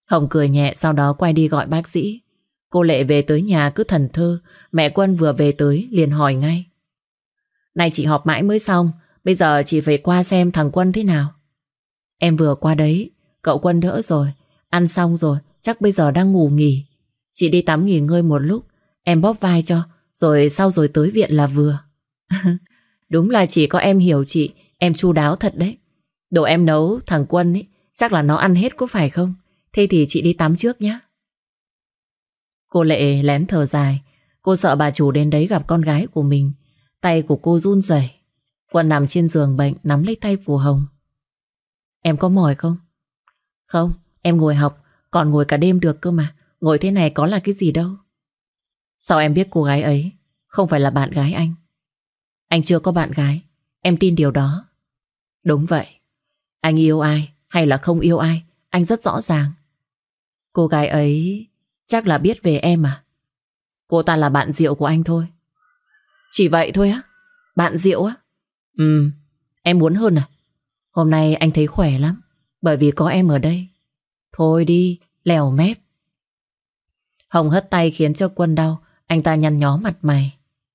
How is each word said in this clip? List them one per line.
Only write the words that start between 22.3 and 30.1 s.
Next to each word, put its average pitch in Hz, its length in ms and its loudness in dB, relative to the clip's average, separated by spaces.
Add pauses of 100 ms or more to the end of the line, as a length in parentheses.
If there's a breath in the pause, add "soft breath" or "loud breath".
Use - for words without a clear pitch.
"Đúng 165 220 2
là 208 160 2
chỉ 156 200 0
có - 120 -2
em 196 200 2
hiểu 160 260 2
chị, 143 280 -2 (260 soft breath)
em 175 160 0
chu 175 180 0
đáo 156 240 0
thật - 200 -4
đấy. 185 220 -4 (520)
Đồ 165 120 2
em 165 240 2
nấu, 160 400 0
thằng 147 220 -2
Quân 175 260 0
ấy, 208 120 -6 (280)
chắc 233 180 -2
là 160 100 2
nó 147 140 2
ăn 185 180 2
hết 214 220 0
có 254 100 -4
phải 170 240 -2
không? 180 240 -4 (380)
Thế 202 180 2
thì 156 180 2
chị 156 140 -4